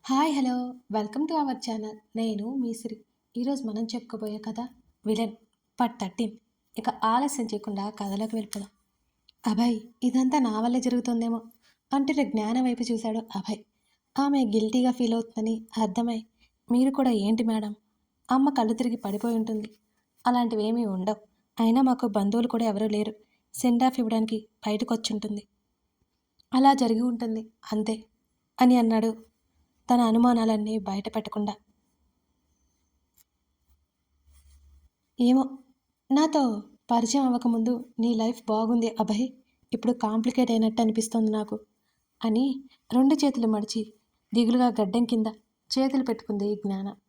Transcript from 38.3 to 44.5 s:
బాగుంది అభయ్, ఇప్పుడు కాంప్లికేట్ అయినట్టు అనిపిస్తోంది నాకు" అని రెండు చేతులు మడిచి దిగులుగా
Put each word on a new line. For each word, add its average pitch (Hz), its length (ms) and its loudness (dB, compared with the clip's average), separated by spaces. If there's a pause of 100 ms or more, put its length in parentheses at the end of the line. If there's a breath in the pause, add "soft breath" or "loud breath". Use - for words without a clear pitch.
బాగుంది 226 520 0
అభయ్, 220 280 0 (440)
ఇప్పుడు 233 200 0
కాంప్లికేట్ 240 580 0
అయినట్టు 226 320 2
అనిపిస్తోంది 220 480 0
నాకు" 214 300 -4 (640)
అని 262 380 0 (300 loud breath)
రెండు 262 220 6
చేతులు 262 320 2
మడిచి 214 460 -2 (420)
దిగులుగా 240 340 4